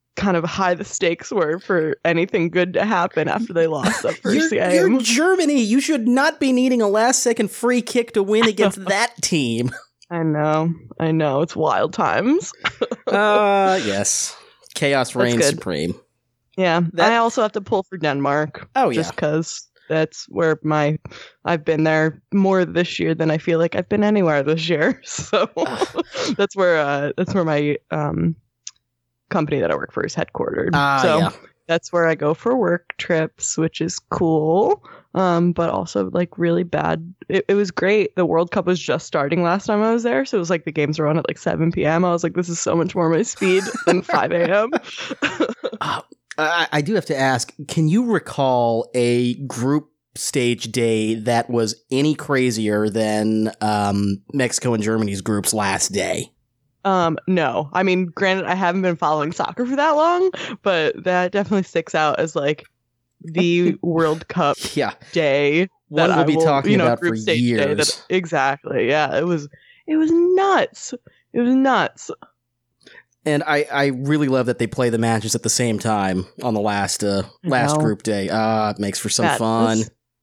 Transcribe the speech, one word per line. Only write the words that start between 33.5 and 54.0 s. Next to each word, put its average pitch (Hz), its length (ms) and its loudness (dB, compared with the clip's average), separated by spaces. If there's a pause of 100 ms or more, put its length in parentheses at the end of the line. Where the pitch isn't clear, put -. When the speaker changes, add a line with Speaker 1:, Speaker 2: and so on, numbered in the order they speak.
Speaker 1:
which 160 240 -2
is 165 180 -6
cool. 160 840 0 (320)
Um, 175 380 2
but 170 180 0
also, 185 420 -2
like, 180 260 -2
really 170 260 2
bad. 165 500 -4 (140)
It, - 220 0
it 196 60 4
was 202 140 2
great. 196 460 0
The 180 100 2
World 165 260 0
Cup 190 140 0
was 185 140 0
just 147 260 -4
starting 160 380 0
last 180 220 0
time 208 180 0
I 226 80 2
was 233 120 0
there, 247 200 0
so 254 140 -2
it - 20 2
was 170 100 -4
like 170 140 -2
the 160 80 -6
games 151 280 0
were 151 80 2
on 160 100 2
at, 156 100 -4
like, - 100 -6
seven 170 360 0
P 185 120 0
M. 165 200 2
I 175 60 2
was 170 120 -2
like, 170 100 -2
"This 175 140 -4
is 170 140 -6
so - 160 0
much 170 180 -2
more 170 140 2
my 160 140 2
speed 190 380 0 (240)
than 180 160 2
Speaker 2:
<laughs> - 20 -6
Speaker 1:
five - 280 -2
A 170 180 0
M." 214 220 0 (500)
<laughs> - 260 -2 (340)
Speaker 2:
Uh, - 200 -6 (360)
I, 160 340 0
I 151 100 0
do 185 140 -2
have 175 120 0
to 147 100 -4
ask, 131 360 0 (140)
can 156 220 2
you 226 200 2
recall 123 840 0
a 120 380 2 (140)
group 135 420 -2 (260)
stage 120 560 -4
day 113 440 0
that 117 340 0
was 113 260 0 (160)
any 143 240 2
crazier 110 720 0
than, 110 720 0
um, 101 600 0 (120)